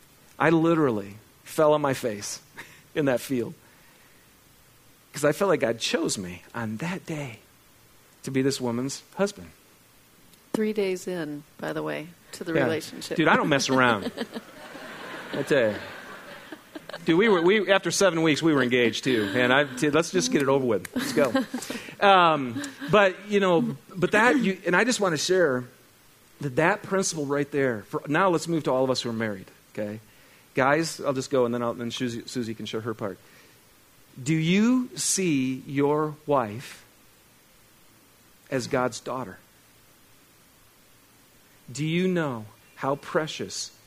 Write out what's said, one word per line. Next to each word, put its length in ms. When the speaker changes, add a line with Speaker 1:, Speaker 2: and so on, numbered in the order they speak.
Speaker 1:
I 140
literally 640
fell 300
on 80
my 120
face 460
<laughs> 280
in 100
that 140
field. 340
'Cause 140
I 60
felt 180
like 120
God 180
chose 380
me 260
on 240
that 280
day 340
to 80
be 100
this 200
woman's 400
husband. 340
Speaker 2:
Three 180
days 360
in, 360
by 140
the 100
way, 240
to 100
the 100
Speaker 1:
Yeah. 100
Speaker 2:
relationship. 540
Speaker 1:
Dude, 100
I 80
don't 140
mess 200
around. 460
Speaker 2:
<laughs> 1160
Speaker 1:
I 100
tell 280
you. 40
Dude, 120
we 120
were, 120
we, 300
after 200
seven 320
weeks, 180
we 120
were 100
engaged 400
too. 320
And 180
I, 100
dude, 300
let's 180
just 200
get 100
it 60
over 180
with. 300
Let's 180
go. 360
Speaker 2:
<laughs> 60
Speaker 1:
Um, 640
but, 240
you 140
know, 340
but 180
that, 280
you, 260
and 80
I 120
just 160
wanna 160
share 480
that, 160
that 260
principle 440
right 260
there. 380
For, 180
now 220
let's 180
move 160
to 80
all 140
of 40
us 120
who 80
are 40
married, 340
okay? 260
Guys, 460
I'll 100
just 180
go 140
and 100
then 80
I'll, 120
then 180
Susie, 340
Susie 280
can 120
share 140
her 140
part. 240
Do 120
you 600
see 720
your 480
wife 600
as 180
God's 340
daughter? 360
Do 160
you 220
know 380
how 200
precious 760